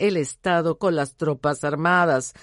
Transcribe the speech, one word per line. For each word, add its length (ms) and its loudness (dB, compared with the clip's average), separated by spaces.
el 160 0
Estado 600 -2
con 180 0
las 200 -4
tropas 460 -2
armadas. 800 0